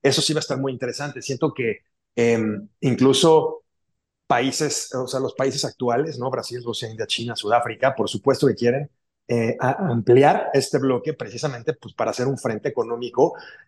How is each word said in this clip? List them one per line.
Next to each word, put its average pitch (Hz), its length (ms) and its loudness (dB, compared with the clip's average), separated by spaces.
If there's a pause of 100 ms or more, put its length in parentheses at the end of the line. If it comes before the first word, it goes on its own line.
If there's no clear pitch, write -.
eso 139 180 2
sí 151 140 0
va 151 40 -2
a 151 40 0
estar 131 160 -6
muy 135 140 -4
interesante. 127 500 -8
Siento 139 320 -2
que, 113 240 -4 (380)
em, 113 520 0 (120)
incluso 139 840 4 (640)
países, 135 680 -2
o 127 140 -4
sea, 135 120 -4
los 131 140 -4
países 135 300 -2
actuales, 127 540 -2
¿no? 127 120 -4
Brasil, 123 340 -6
Rusia, 117 260 -6
India, 110 160 -6
China, 117 300 -4
Sudáfrica, 120 580 0
por 104 140 -2
supuesto 131 380 0
que 113 80 4
quieren, 127 360 -2 (380)
eh, 117 320 0
a-, 135 300 0
ampliar 131 640 6
este 135 240 0
bloque 131 360 0
precisamente, 120 600 -6
pues, - 200 -20
para 110 160 -2
hacer 123 160 -2
un 135 120 -2
frente 117 300 -4
económico 120 680 0 (340)